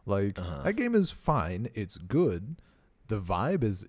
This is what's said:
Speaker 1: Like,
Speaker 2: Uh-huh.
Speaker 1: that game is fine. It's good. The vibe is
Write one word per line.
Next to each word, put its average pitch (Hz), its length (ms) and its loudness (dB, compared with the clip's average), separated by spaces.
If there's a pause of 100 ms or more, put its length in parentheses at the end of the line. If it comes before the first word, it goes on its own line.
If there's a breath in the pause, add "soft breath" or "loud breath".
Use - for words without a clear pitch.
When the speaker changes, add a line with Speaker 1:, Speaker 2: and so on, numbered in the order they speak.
Speaker 1:
Like, 101 340 0
Speaker 2:
Uh-huh. 87 260 -6
Speaker 1:
that 196 80 2
game 240 240 0
is 190 160 4
fine. 101 640 -2
It's 101 240 -6
good. 113 580 0 (500 soft breath)
The 107 140 -2
vibe 113 420 0
is 101 260 0